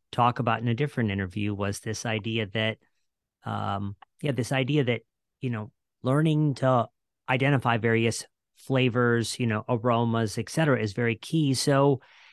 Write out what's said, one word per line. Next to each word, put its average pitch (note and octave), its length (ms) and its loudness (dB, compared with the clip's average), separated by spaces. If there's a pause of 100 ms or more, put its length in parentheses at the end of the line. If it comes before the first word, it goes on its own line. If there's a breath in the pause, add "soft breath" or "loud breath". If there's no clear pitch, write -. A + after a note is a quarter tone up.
(100)
talk A#2+ 280 2
about A2+ 240 -2
in A#2+ 60 -2
a A#2 60 2
different A#2+ 360 -2
interview G2+ 420 -4
was G2+ 280 -4
this - 260 -8
idea A2 480 -4
that, A2 240 -2 (640)
um, G2+ 520 -6 (260)
yeah, D3 100 -2
this A#2+ 200 -4
idea C3+ 320 2
that, A#2 180 -2 (380)
you C3 100 -6
know, A2 200 -8 (320)
learning D3+ 520 2
to B2+ 320 2 (420)
identify C3 480 2
various A2+ 480 2 (320)
flavors, A#2+ 800 0
you B2 80 -2
know, G#2+ 220 -2
aromas, A#2 720 0
et A2 100 -6
cetera, D3 320 2
is G#2+ 120 -4
very A#2 240 -2
key. D3+ 360 0
So, C#3 480 2 (320 soft breath)